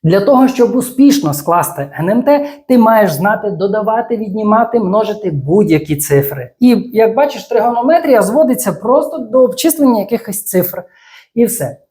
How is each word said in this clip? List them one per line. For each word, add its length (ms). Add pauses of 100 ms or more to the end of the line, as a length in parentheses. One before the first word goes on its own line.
Для 180
того, 260
щоб 280
успішно 580
скласти 680
Н 100
М 140
Т, 260 (180)
ти 100
маєш 340
знати 400
додавати, 680
віднімати, 640
множити 520
будь-які 640
цифри. 640
І, 340
як 220
бачиш, 280
тригонометрія 800
зводиться 520
просто 440
до 260
обчислення 560
якихось 460
цифр. 380 (520)
І 100
все. 320 (120)